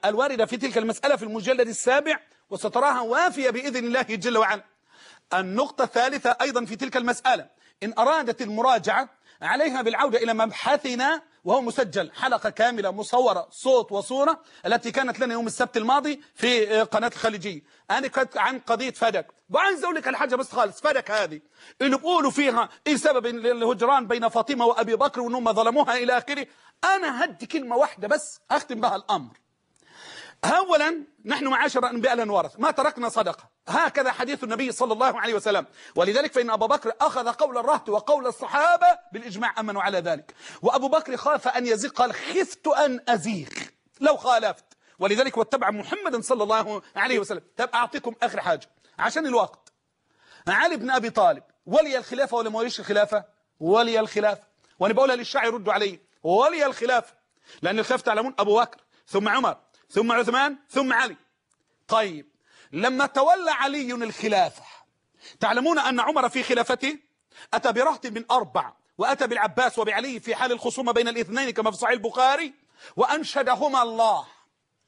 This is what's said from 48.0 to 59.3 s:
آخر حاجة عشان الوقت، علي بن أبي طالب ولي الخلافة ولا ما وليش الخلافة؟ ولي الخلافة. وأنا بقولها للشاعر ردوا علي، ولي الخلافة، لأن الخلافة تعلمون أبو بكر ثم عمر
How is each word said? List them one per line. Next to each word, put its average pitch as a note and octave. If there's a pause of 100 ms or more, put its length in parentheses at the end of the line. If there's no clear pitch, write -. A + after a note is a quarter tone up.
آخر G#3+
حاجة D#3+ (300)
عشان B3+
الوقت، - (760)
علي C#4
بن A#3
أبي A#3+
طالب E3+ (220)
ولي C#4
الخلافة B3
ولا A3+
ما A3
وليش A#3
الخلافة؟ G#3 (360)
ولي A3
الخلافة. G#3 (360)
وأنا G3+
بقولها C4+
للشاعر A#3
ردوا G#3
علي، G3+ (240)
ولي C#4
الخلافة، B3 (480)
لأن G3
الخلافة A#3
تعلمون A#3
أبو G#3
بكر - (260)
ثم G#3
عمر G#3+ (320)